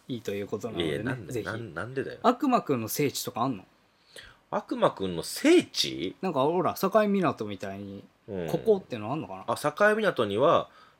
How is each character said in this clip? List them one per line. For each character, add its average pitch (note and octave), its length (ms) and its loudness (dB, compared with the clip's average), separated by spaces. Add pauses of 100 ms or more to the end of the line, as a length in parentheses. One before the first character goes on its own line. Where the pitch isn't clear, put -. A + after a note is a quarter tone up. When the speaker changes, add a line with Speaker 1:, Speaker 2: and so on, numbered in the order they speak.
Speaker 1:
い B2 100 -6
い - 20 -14
と G#2+ 120 -6
い G2+ 100 -4
う G2 40 -8
こ G#2+ 120 -6
と A2+ 100 -6
な G#2+ 60 -10
の F2+ 40 -4
で F2 60 0
ね、 D#2 40 -2
Speaker 2:
い D2+ 40 -2
や C#2+ 40 -2
い - 20 -4
や、 G#2+ 60 -6
な C3 100 -2
ん A2 120 -10
で、 C#3+ 60 -10
Speaker 1:
ぜ A#2 80 -2
ひ。 G2 60 -6
Speaker 2:
な G#2+ 100 -4
ん、 A2 180 -10
な E2+ 100 -6
ん B2+ 100 -10
で C3 100 -4
だ - 80 -8
よ。 A#2+ 100 -14
Speaker 1:
悪 B3+ 260 2
魔 A#3+ 120 4
く C#3 160 0
ん A#2 60 -2
の G#2 60 -6
聖 C#3+ 220 -2
地 - 140 -6
と - 80 -8
か A2 80 -4
あ B2 60 2
ん B2+ 100 -2
の？ F2+ 80 -14 (840)
Speaker 2:
悪 A3 260 -4
魔 G3+ 140 4
く F#2+ 160 -4
ん F2 100 -2
の D#2 60 -4
聖 - 420 4
地？ - 580 -4
Speaker 1:
な F#3+ 80 -2
ん - 20 -2
か C3+ 80 2
ほ E3 220 2
ら、 A#2+ 120 0
境 F#3+ 160 0 (180)
港 E3+ 360 0
み G#2 140 -6
た G2 160 -8
い G2 40 -8
に、 G2 260 -12 (240)
Speaker 2:
う F#2+ 160 -4
ん。 D#2 40 -4
Speaker 1:
こ D#3+ 100 -2
こ G#3+ 200 4
っ - 40 -10
て - 160 -8
の G#2+ 140 -6
あ - 20 -4
ん D#3+ 60 -4
の F#2+ 80 -10
か F#2+ 80 -10
な？ F#2+ 100 -14
Speaker 2:
あ、 A2+ 100 0
境 G#3 380 4
港 F#3+ 300 2
に G2+ 140 0
は、 C3+ 300 4 (320)